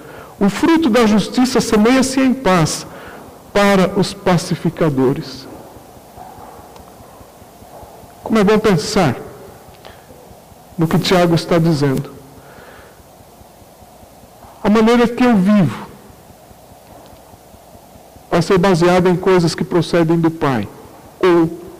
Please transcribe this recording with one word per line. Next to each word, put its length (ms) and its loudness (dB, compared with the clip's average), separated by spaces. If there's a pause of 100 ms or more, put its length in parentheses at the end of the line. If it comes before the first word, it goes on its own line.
(400)
O 100 2
fruto 400 0
da 180 2
justiça 520 0
semeia-se 640 0
em 120 2
paz 520 -2 (680)
para 480 2
os 140 -2
pacificadores. 1300 -4 (2750)
Como 140 -2
é 60 4
bom 160 4
pensar 560 0 (1600)
no 100 -2
que 120 0
Tiago 340 0
está 240 0
dizendo. 540 -2 (2500)
A 60 0
maneira 380 4
que 160 -2
eu 120 4
vivo 520 2 (2500)
vai 120 0
ser 180 0
baseada 500 2
em 60 2
coisas 400 0
que 80 -4
procedem 560 0
do 100 2
Pai 380 -4 (520)
ou 380 2 (220)